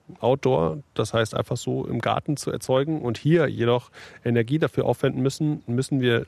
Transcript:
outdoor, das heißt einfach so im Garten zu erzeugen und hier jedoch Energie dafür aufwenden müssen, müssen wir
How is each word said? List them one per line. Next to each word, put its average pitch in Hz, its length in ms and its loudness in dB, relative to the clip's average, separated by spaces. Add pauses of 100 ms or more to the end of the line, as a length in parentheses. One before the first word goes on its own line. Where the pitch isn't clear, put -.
(200)
outdoor, 139 600 2 (160)
das 107 180 -4
heißt 117 220 0
einfach 123 220 -2
so 131 300 -4
im 123 140 -2
Garten 110 340 -2
zu - 160 -6
erzeugen 143 500 -2
und 120 160 -2
hier 156 300 4
jedoch 117 440 0 (340)
Energie 120 340 2
dafür 135 260 0
aufwenden 131 380 0
müssen, 147 440 -2
müssen 131 340 0
wir 117 260 2